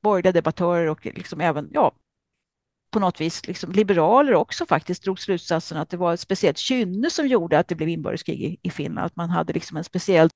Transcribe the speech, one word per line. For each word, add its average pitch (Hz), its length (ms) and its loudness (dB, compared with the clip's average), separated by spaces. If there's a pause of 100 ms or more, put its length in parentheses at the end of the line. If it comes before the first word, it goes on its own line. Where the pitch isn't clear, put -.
borgerliga 185 280 4
debattörer 170 560 0
och, 156 180 -6
liksom, - 360 -10
även, 151 300 -2
ja, 269 200 4 (1000)
på 226 80 0
något 185 220 0
vis, - 260 -6
liksom, 175 240 -10
liberaler 208 640 4
också - 320 0
faktiskt - 380 -2
drog 190 160 -4
slutsatsen 170 580 -4
att 156 120 -6
det 180 80 -8
var 175 160 0
ett 175 60 -4
speciellt - 380 0
kynne 240 520 -2
som 302 180 -2
gjorde 170 320 2
att 175 80 0
det 170 80 -4
blev 156 140 -4
inbördeskrig - 520 -6
i, - 200 -6
i 180 80 -4
Finland. - 360 -6
Att 170 100 -8
man 170 140 -4
hade, 170 240 0
liksom, 165 240 -6
en 170 60 -6
speciellt 170 520 4